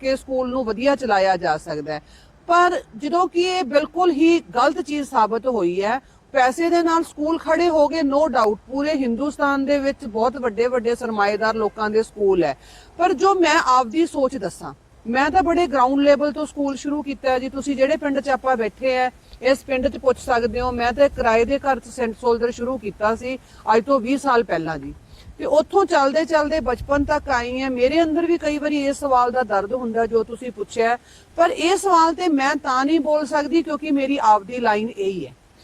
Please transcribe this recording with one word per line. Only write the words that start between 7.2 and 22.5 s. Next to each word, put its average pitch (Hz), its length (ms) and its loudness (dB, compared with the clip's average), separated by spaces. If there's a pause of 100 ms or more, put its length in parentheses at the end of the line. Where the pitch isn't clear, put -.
ਖੜੇ 330 300 0
ਹੋ 311 200 4
ਗਏ, 330 120 -4
no 277 280 2
doubt, 220 280 2 (100)
ਪੂਰੇ 285 280 -2
ਹਿੰਦੁਸਤਾਨ 277 720 -2
ਦੇ 285 140 0
ਵਿੱਚ 269 260 -4
ਬਹੁਤ 226 320 -2
ਵੱਡੇ 233 300 -2
ਵੱਡੇ 240 280 -2
ਸਰਮਾਏਦਾਰ 220 600 0
ਲੋਕਾਂ 214 360 -2
ਦੇ 220 120 2
ਸਕੂਲ 196 420 0
ਹੈ। 139 120 -2 (420)
ਪਰ 359 140 4
ਜੋ 370 220 2
ਮੈਂ 330 220 2 (100)
ਆਪਦੀ 254 400 2
ਸੋਚ 269 300 -2
ਦੱਸਾਂ, 170 380 -10 (320)
ਮੈਂ 262 240 0
ਤਾਂ 370 120 2
ਬੜੇ 339 240 2
ਗਰਾਊਂਡ 269 340 2
ਲੈਵਲ 285 320 4
ਤੋਂ 302 140 -6
ਸਕੂਲ 277 300 -4
ਸ਼ੁਰੂ 294 260 -4
ਕੀਤਾ 269 280 -4
ਹੈ 262 80 2
ਜੀ। 262 100 -6
ਤੁਸੀਂ 269 280 -6
ਜਿਹੜੇ 277 200 2
ਪਿੰਡ 285 240 -2
'ਚ 277 80 -4
ਆਪਾਂ 254 280 0
ਬੈਠੇ 240 420 -2
ਆ, 254 120 0 (320)
ਇਸ 254 160 2
ਪਿੰਡ 262 300 -2
'ਚ 220 100 -10
ਪੁੱਛ 254 200 0
ਸਕਦੇ 233 420 -2
ਹੋ। 254 120 -2
ਮੈਂ 240 200 -2
ਤਾਂ 277 160 4
ਕਿਰਾਏ 233 360 0
ਦੇ 269 140 0
ਘਰ 269 220 -2
'ਚ - 80 -18
ਸੈਂਟ 226 320 -6
ਸੋਲਜਰ 233 300 0